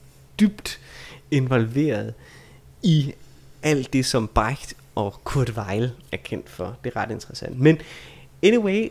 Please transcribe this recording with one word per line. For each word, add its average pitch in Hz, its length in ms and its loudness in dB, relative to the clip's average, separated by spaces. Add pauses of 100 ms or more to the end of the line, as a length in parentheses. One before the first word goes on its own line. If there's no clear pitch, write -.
(400)
dybt - 400 0 (500)
involveret 123 840 0 (680)
i 151 300 4 (500)
alt 143 300 0
det, 131 140 2
som 113 280 0
Brecht 117 400 -2 (200)
og 101 200 -2 (100)
Kurt 127 260 -2
Weill 107 400 -4 (220)
er - 40 -4
kendt - 340 -10
for. 92 340 -10
Det 123 100 -6
er 110 60 -4
ret 113 100 -4
interessant. - 500 -10
Men 151 180 6 (640)
anyway, 208 480 4